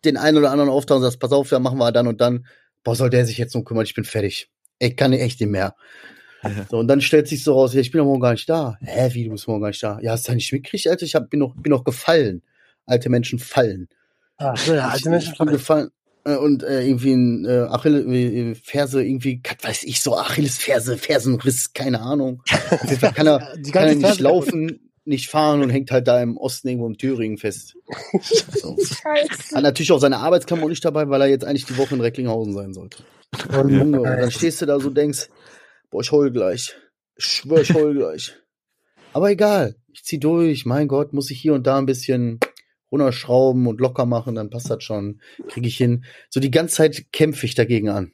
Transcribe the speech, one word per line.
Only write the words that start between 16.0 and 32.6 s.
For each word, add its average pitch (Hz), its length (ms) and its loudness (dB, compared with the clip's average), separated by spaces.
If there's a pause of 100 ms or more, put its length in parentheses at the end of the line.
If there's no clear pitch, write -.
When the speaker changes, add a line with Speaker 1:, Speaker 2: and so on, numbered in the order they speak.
Speaker 1:
äh, 143 100 0
und, 143 280 2
äh, 131 220 -2
irgendwie 131 280 2
ein, 120 320 2
äh, 123 240 2
Achille-, 143 340 2
äh, 120 520 -2
Ferse, 135 480 -2
irgendwie, 127 400 -4
was - 240 -10
weiß - 180 -8
ich, 135 160 -6
so 127 140 0
Achillesferse, 127 840 -2
Fersenriss, 127 760 -2
keine 127 280 -2
Ahnung. 131 420 -4 (360)
Auf 127 120 -6
jeden 131 100 0
Fall 156 100 4
kann 156 160 2
er, 147 120 6
Speaker 3:
<laughs> - 180 -10
Die 143 140 -10
Speaker 1:
kann 143 160 4
er - 20 6
Speaker 3:
ganze 151 60 4
Speaker 1:
nicht 143 100 0
Speaker 3:
Ferse 196 160 4
Speaker 1:
laufen, 160 720 0 (140)
nicht 135 240 -4
fahren 151 340 2
und 127 60 2
hängt 131 220 -2
halt 127 160 2
da 123 140 4
im 117 160 -2
Osten 131 320 -6
irgendwo 120 180 -4
im 110 100 -8
Thüringen 117 400 -4
fest. - 380 -10 (120)
Speaker 3:
<laughs> - 680 -2
Speaker 1:
So. - 240 -6
Speaker 3:
Scheiße. 302 760 -4
Speaker 1:
Hat 277 80 2
natürlich 190 280 2
auch 147 80 6
seine 135 180 4
Arbeitsklamotten 165 520 0
nicht 165 160 -6
dabei, 151 240 -2
weil 139 120 2
er 139 60 6
jetzt 135 180 4
eigentlich 139 200 -4
die 127 120 -6
Woche 135 180 0
in 123 60 -2
Recklinghausen 113 520 -2
sein 98 200 -10